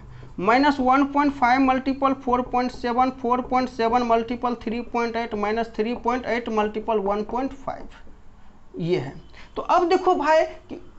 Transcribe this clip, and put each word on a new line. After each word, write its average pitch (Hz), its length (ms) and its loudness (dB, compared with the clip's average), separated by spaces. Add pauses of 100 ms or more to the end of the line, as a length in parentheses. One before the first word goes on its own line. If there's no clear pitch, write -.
(400)
माइनस 269 400 4
वन 262 260 4
पॉइंट 277 280 2
फ़ाइव 254 280 2
multiple 262 540 2
four 247 280 0
पॉइंट 247 280 -2
सेवन, 247 400 0
फ़ोर 254 300 0
पॉइंट 254 280 0
सेवन 233 340 2
multiple 233 520 0
three 233 280 -6
पॉइंट 233 320 -2
एट 226 200 -4
माइनस 214 400 -2
थ्री 220 200 0
पॉइंट 247 300 -2
एट 233 240 -2
multiple 214 500 0
वन 202 240 -2
पॉइंट 262 320 -4
फ़ाइव, - 320 -10 (920)
ये 170 180 0
है। 139 160 -6 (420)
तो - 80 -6
अब 349 260 4
देखो 370 260 4
भाई 311 280 4
कि - 320 -10 (240)